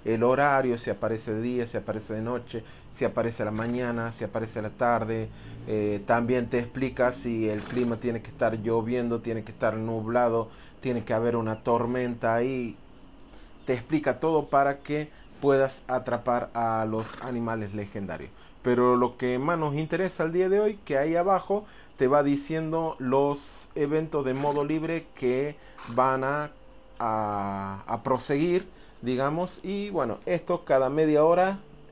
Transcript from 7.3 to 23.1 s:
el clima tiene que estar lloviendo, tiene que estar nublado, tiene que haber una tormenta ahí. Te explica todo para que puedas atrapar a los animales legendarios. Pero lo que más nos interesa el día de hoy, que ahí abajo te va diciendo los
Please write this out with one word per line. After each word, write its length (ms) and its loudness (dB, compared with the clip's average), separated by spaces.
el 120 -2
clima 360 -2
tiene 240 -4
que 80 -16
estar 300 0
lloviendo, 640 0
tiene 220 -4
que 80 -14
estar 240 0
nublado, 720 0
tiene 220 -2
que 100 -2
haber 220 2
una 280 -2
tormenta 720 0
ahí. 400 -2
Te 80 0
explica 460 -2
todo 300 2
para 300 4
que 300 -6
puedas 480 4
atrapar 680 -2
a 340 0
los 200 -2
animales 520 -4
legendarios. 560 -8
Pero 340 4
lo 220 2
que 220 0
más 180 0
nos 180 -2
interesa 480 -2
el 80 -2
día 180 2
de 100 4
hoy, 160 2
que 220 -2
ahí 180 2
abajo 500 2
te 100 4
va 140 6
diciendo 800 0
los 720 0